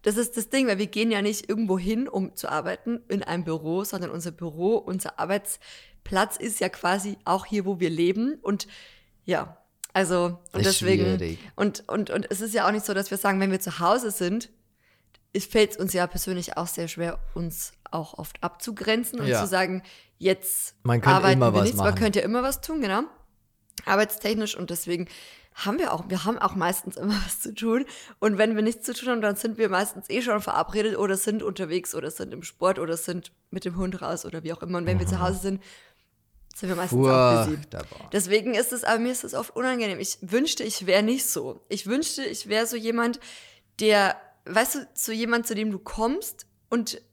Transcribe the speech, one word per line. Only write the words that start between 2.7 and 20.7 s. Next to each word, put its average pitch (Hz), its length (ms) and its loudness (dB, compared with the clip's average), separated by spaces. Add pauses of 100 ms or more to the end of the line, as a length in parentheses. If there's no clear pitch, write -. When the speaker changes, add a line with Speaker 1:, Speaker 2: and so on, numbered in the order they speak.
Speaker 1:
in 196 160 -2
einem 175 200 -4
Büro, 160 400 -2
sondern 180 280 -6
unser 170 180 -8
Büro, 170 460 0
unser - 440 -4
Arbeitsplatz - 1200 -2
ist 220 220 -4
ja 185 100 0
quasi 196 560 -2
auch 190 220 2
hier, 202 180 0
wo 190 140 -2
wir 165 100 2
leben. 196 540 2
Und 202 240 -2 (580)
ja, - 320 -2 (360)
also, 175 440 2 (160)
und 190 80 0
Speaker 2:
Ist 98 60 6
Speaker 1:
deswegen, 180 380 4
Speaker 2:
schwierig. 87 340 0 (160)
Speaker 1:
und, 208 340 -2
und, 208 220 -2
und - 180 -2
es 190 120 -4
ist 220 120 -6
ja 208 140 2
auch 208 40 4
nicht 214 140 -2
so, 202 80 -4
dass 196 160 -2
wir 196 80 -4
sagen, 190 220 2
wenn 196 100 2
wir 190 100 0
zu 185 200 -6
Hause 214 320 2
sind, 190 400 -2 (840)
es 190 120 -2
fällt 214 340 4
uns 185 140 -2
ja 180 120 2
persönlich 180 500 -6
auch 175 120 -4
sehr 170 200 -6
schwer, 165 300 -6 (160)
uns 170 380 -6 (180)
auch 160 300 -6
oft - 240 -10
abzugrenzen 226 760 -2
und 139 80 0
Speaker 2:
Ja. 120 140 4
Speaker 1:
zu 202 60 0
sagen, 185 340 0 (380)
jetzt - 640 0